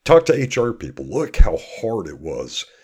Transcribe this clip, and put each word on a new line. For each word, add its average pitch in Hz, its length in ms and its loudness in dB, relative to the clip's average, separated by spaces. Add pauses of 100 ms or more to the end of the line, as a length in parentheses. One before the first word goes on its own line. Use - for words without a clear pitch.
Talk 165 220 6
to 151 80 4
H 131 240 -2
R 120 140 0
people. 67 340 -12
Look 123 300 -6
how 85 220 6 (220)
hard 113 260 -4
it 71 140 -14
was 65 460 -10 (180)